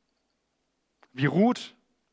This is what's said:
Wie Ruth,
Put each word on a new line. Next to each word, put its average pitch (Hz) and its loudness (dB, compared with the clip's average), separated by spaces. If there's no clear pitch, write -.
Wie 131 -2
Ruth, 196 0